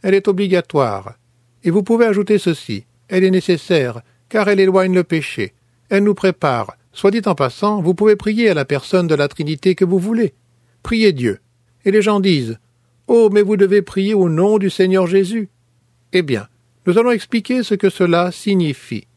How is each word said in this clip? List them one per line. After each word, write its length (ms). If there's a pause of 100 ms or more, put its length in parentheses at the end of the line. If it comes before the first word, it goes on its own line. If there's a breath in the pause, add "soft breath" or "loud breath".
Elle 140
est 120
obligatoire. 840 (500)
Et 60
vous 140
pouvez 220
ajouter 320
ceci. 480 (220)
Elle 160
est 80
nécessaire, 720 (280)
car 200
elle 100
éloigne 340
le 100
péché. 500 (360)
Elle 140
nous 100
prépare. 600 (160)
Soit 200
dit 140
en 100
passant, 460
vous 120
pouvez 220
prier 340
à 40
la 120
personne 420
de 80
la 120
Trinité 480
que 100
vous 140
voulez. 340 (500)
Priez 300
Dieu. 260 (460)
Et 60
les 100
gens 180
disent, « 400 (480)
Oh, 240
mais 100
vous 160
devez 240
prier 320
au 160
nom 280
du 120
Seigneur 380
Jésus. » 420 (640)
Eh 80
bien, 260 (380)
nous 120
allons 140
expliquer 520
ce 120
que 140
cela 420
signifie. 840